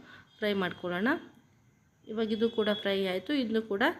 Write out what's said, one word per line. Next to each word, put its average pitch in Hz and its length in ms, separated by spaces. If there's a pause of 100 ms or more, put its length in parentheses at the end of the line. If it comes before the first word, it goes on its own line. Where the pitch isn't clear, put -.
(380)
ಫ್ರೈ 208 140
ಮಾಡ್ಕೊಳ್ಳೋಣ. 185 560 (1000)
ಇವಾಗ 220 240
ಇದು 226 180
ಕೂಡ 214 240
ಫ್ರೈ 196 320
ಆಯಿತು, 185 260
ಇದನ್ನು 220 300
ಕೂಡ 202 200 (180)